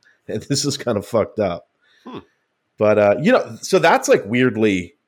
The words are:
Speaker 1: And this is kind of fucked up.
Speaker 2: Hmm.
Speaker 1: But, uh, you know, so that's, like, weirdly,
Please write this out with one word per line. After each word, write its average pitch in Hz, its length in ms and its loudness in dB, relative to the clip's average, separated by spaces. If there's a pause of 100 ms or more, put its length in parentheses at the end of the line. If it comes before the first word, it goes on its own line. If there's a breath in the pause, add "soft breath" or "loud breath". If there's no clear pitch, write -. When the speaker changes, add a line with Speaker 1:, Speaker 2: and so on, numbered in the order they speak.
(260 soft breath)
Speaker 1:
And 107 180 -8
this 139 200 -4
is 139 140 -4
kind 113 180 -4
of 95 100 -4
fucked 107 320 -2
up. 90 300 -4 (380 loud breath)
Speaker 2:
Hmm. 247 140 -14 (580 loud breath)
Speaker 1:
But, 107 200 2
uh, 104 220 4
you 185 100 2
know, 113 300 0
so - 180 0
that's, 190 300 2
like, 247 160 2
weirdly, 107 680 0 (140)